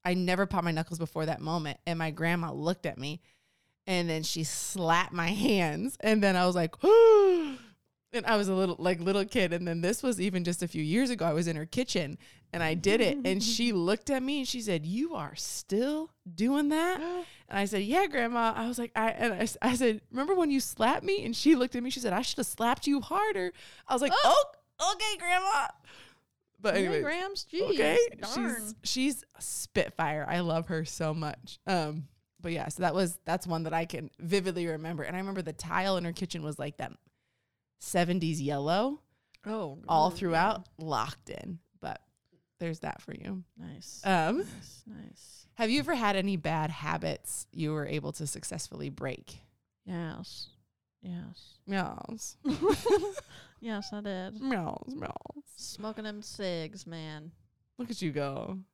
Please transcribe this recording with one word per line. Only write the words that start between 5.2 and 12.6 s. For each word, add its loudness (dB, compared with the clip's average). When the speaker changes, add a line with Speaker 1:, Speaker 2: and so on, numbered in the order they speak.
Speaker 1:
hands, 0
and 4
then 6
I 4
was 2
like, 0
<gasps> -2
and 6
I 4
was 2
a 2
little, 2
like, 2
little 2
kid. 2
And -2
then 0
this 0
was 0
even 0
just -2
a -2
few -4
years 2
ago. -2
I 2
was 0
in -2
her -4
kitchen, -2
and -2